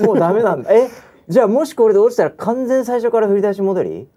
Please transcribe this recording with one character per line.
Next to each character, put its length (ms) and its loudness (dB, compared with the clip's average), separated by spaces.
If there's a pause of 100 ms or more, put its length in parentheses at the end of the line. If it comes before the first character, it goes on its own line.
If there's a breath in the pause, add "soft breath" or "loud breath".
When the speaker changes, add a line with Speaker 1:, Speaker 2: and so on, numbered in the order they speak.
Speaker 1:
も 120 2
う 60 0
ダ 140 2
メ 100 0
な 120 0
ん 80 -10
だ。 80 -4
Speaker 2:
<laughs> 40 6
Speaker 1:
え、 140 4 (400 loud breath)
じ 100 2
ゃ 60 4
あ 20 0
も 160 0
し 100 -8
こ 140 2
れ 60 2
で 80 4
落 120 2
ち 40 -2
た 80 2
ら 60 -4
完 340 -6
全 180 0
最 160 -4
初 120 -2
か 100 0
ら 80 0
振 80 0
り 40 -2
出 120 -2
し 80 -8
戻 220 -2
り？ 340 -10